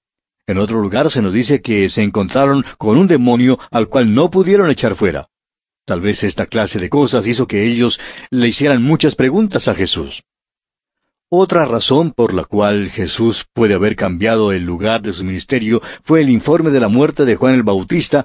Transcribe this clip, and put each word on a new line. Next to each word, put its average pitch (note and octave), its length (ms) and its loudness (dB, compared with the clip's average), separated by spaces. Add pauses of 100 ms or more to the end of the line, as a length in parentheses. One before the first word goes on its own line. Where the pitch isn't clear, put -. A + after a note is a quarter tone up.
(460)
En F#2+ 120 -2
otro G#2+ 240 0
lugar A2+ 280 0
se C#3 120 -2
nos F#2+ 120 0
dice B2+ 280 0
que G2+ 280 0
se A2 140 -2
encontraron B2 640 0 (120)
con G#2+ 200 2
un F#3+ 100 4
demonio B2 500 2 (140)
al A2 160 0
cual A#2 260 2
no D#3 160 2
pudieron F#3 400 2
echar A#2 260 -2
fuera. D#2+ 340 -2 (560)
Tal F2+ 160 -4
vez G2+ 220 -2
esta G#2 220 -4
clase A2 320 -4
de F2+ 100 -6
cosas B2+ 380 0
hizo A#2 220 -2
que G#2 180 0
ellos A#2+ 340 0 (300)
le B2 180 0
hicieran C3 360 0
muchas D3+ 320 2
preguntas B2+ 520 0
a A2+ 60 2
Jesús. E2+ 480 -6 (1080)
Otra F3 360 2
razón B2+ 460 0
por A2+ 240 0
la F2+ 80 -2
cual G#2 480 0
Jesús A2 600 -2
puede A2 200 2
haber G2 220 0
cambiado G#2 560 0
el F#2 120 -2
lugar F#2+ 380 -4
de G2+ 120 -6
su F#2 100 -10
ministerio A2 580 -2 (220)
fue D#3+ 180 2
el C#3 80 2
informe D#3 400 2
de C#3 100 2
la A2+ 100 2
muerte C#3+ 360 2
de A#2 120 2
Juan B2+ 180 2
el B2 80 2
Bautista G#2+ 600 0